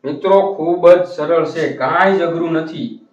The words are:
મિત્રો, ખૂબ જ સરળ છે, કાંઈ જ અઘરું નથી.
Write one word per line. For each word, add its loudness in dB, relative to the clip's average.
મિત્રો, 0
ખૂબ 2
જ 6
સરળ -2
છે, -4
કાંઈ 0
જ 0
અઘરું -2
નથી. -6